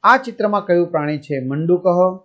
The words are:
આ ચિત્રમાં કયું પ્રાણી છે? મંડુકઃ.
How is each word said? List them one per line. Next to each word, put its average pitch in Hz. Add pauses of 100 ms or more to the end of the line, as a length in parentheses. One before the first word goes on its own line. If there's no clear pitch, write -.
આ 233
ચિત્રમાં 208
કયું 175
પ્રાણી 151
છે? 143
મંડુકઃ. 175